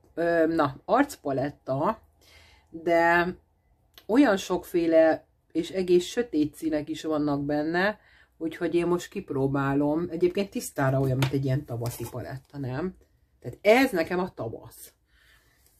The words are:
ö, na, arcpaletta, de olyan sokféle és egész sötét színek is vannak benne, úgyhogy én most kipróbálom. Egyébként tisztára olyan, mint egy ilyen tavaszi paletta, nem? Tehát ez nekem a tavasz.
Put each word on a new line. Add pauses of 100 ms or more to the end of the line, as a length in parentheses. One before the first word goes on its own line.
(140)
ö,
na,
arcpaletta, (680)
de (720)
olyan
sokféle (240)
és
egész
sötét
színek
is
vannak
benne, (380)
úgyhogy
én
most
kipróbálom.
Egyébként
tisztára
olyan,
mint
egy
ilyen
tavaszi
paletta,
nem? (440)
Tehát
ez
nekem
a
tavasz. (880)